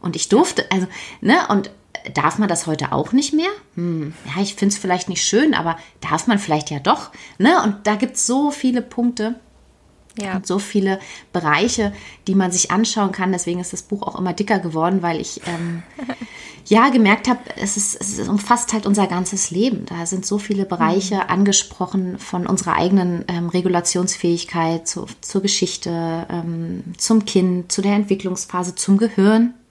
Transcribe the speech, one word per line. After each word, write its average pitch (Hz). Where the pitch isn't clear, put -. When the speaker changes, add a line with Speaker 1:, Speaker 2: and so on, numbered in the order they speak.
Speaker 1:
Und 170
ich -
durfte, -
also, 185
ne, 240
und 202
darf 143
man 214
das 170
heute 156
auch 147
nicht 277
mehr? 330
Hm, 160
ja, 151
ich 196
find's 196
vielleicht 180
nicht 175
schön, 269
aber 165
darf -
man 208
vielleicht 151
ja 147
doch, 185
ne? 240
Und 208
da 208
gibt's 247
so 285
viele 254
Punkte 240
Speaker 2:
Ja. 196
Speaker 1:
und 190
so 196
viele 196
Bereiche, 202
die 190
man 185
sich -
anschauen 202
kann. 190
Deswegen 175
ist 180
das 185
Buch 202
auch -
immer 185
dicker 202
geworden, 170
weil 170
ich, -
ähm, 170
Speaker 2:
<laughs> 262
Speaker 1:
ja, 226
gemerkt 220
hab, 254
es -
ist, -
es 202
ist, 110
umfasst 208
halt 214
unser 202
ganzes 185
Leben. 208
Da 170
sind 185
so 208
viele 196
Bereiche 190
Speaker 2:
Mhm. 190
Speaker 1:
angesprochen, 185
von -
unserer 185
eigenen, 180
ähm, 170
Regulationsfähigkeit 170
zu, -
zur -
Geschichte, 165
ähm, 170
zum 220
Kind, 180
zu 196
der 202
Entwicklungsphase, 185
zum 196
Gehirn. 220